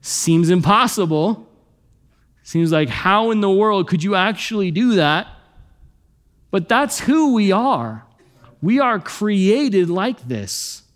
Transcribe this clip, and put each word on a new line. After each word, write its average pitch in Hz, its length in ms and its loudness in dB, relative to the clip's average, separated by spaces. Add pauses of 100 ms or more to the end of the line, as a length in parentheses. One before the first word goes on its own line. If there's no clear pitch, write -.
Seems 165 480 0
impossible. 185 960 0 (920)
Seems 165 300 -2
like, 151 180 0
how 208 400 0
in 220 120 0
the 196 100 2
world 202 360 2
could 160 160 -2
you 202 120 0
actually 196 560 -2
do 220 240 2
that? 156 320 0 (1200)
But 185 180 -4
that's 247 340 0
who 294 340 2
we 208 160 2
are. 131 540 -2 (540)
We 220 200 0
are 240 200 0
created 202 920 0
like 185 380 -4
this. - 540 -8 (140)